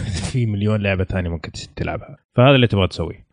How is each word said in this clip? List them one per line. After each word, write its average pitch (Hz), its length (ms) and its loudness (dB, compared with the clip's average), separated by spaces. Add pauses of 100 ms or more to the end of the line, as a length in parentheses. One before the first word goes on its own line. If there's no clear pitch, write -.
<laughs> - 240 -6
في 120 140 0
مليون 104 360 -2
لعبة 98 220 0
ثانية 90 260 -4
ممكن 82 220 -8
تش-، - 140 -14 (100)
تلعبها. - 400 -8 (200)
فهذا 135 180 8
اللي 123 120 4
تبغى 98 220 2
تسويه. - 440 -8